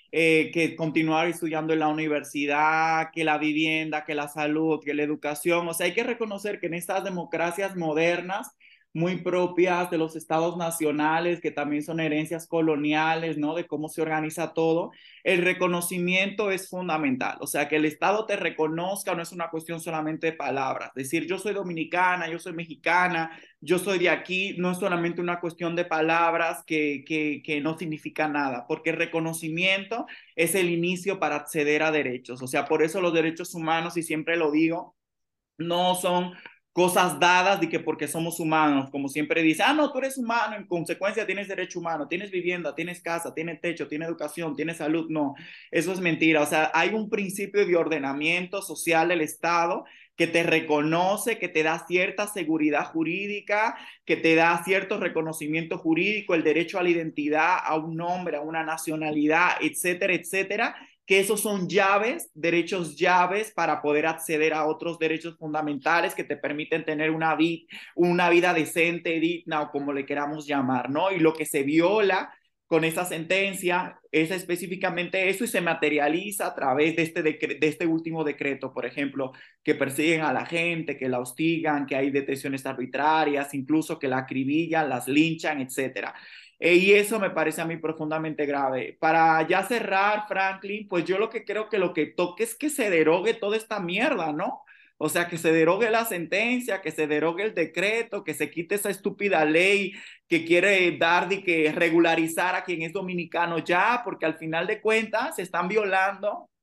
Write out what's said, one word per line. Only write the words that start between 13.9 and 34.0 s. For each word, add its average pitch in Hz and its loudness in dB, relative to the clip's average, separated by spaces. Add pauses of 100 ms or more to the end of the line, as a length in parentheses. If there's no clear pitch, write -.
organiza 156 -2
todo, 165 0 (320)
el 185 4
reconocimiento 180 0
es 190 -4
fundamental. 156 -2
O - -8
sea, 147 -2
que 156 0
el 151 2
Estado 190 0
te 202 -2
reconozca 170 -2
no 170 -4
es 165 -10
una 170 -8
cuestión 160 -8
solamente 160 -4
de 156 0
palabras. 135 -4
Decir, 135 -4
"Yo 190 -4
soy 202 -4
dominicana, 180 0
yo 165 -6
soy 180 -12
mexicana, 165 0 (300)
yo 165 2
soy 190 0
de 175 2
aquí", 185 -2
no 180 0
es 180 -4
solamente 175 -2
una 175 -4
cuestión 170 -6
de 175 0
palabras 165 2
que, 147 0
que, 151 -2
que 147 -2
no 156 -2
significa 156 -4
nada, 139 -2
porque 156 -2
el 165 0
reconocimiento 165 -2 (300)
es 165 2
el 185 2
inicio 180 -2
para 151 -2
acceder 151 0
a 156 2
derechos. 127 -4
O 127 -8
sea, 139 0
por 156 2
eso 165 2
los 175 2
derechos 165 0
humanos, 165 -2
y 165 -2